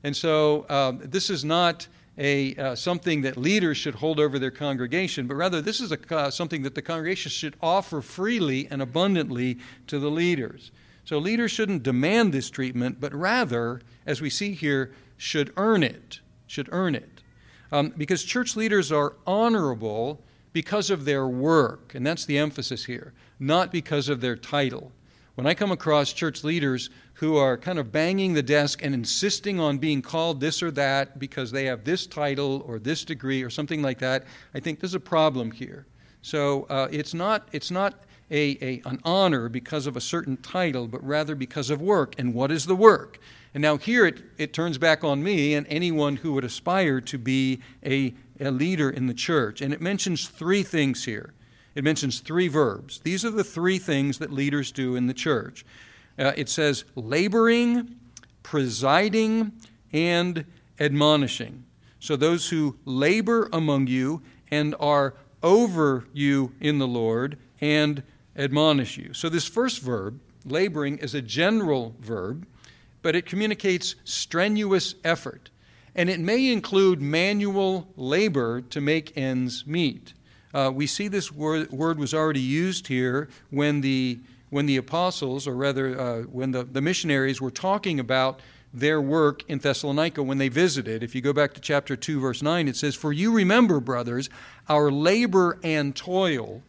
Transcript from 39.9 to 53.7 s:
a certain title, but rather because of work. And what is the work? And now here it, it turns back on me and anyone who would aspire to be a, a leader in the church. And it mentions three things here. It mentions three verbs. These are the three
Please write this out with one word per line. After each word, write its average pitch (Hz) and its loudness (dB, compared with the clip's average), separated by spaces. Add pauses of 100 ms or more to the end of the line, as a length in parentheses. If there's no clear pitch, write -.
a 127 -6
certain 143 -4
title, 139 -2
but 127 -10
rather 151 -2
because 131 -6
of 147 -2
work. 180 2
And 123 -2
what 135 0
is 156 -2
the 185 2
work? 208 6 (360)
And 143 -2
now 151 4
here 226 4
it, - 0 (160)
it 151 -4
turns 160 -2
back 160 4
on 143 0
me 156 2
and 147 -2
anyone 151 0
who 156 -4
would 131 0
aspire 156 0
to 139 -8
be 131 0 (240)
a, 135 0 (260)
a 139 -2
leader 147 0
in 127 -2
the 120 -2
church. 123 0
And 139 -4
it 143 -10
mentions 185 -4
three 185 0
things 139 -2
here. 107 -10 (440)
It 139 -4
mentions 143 0
three 175 0
verbs. 135 0
These 180 -2
are 233 0
the 214 0
three 180 0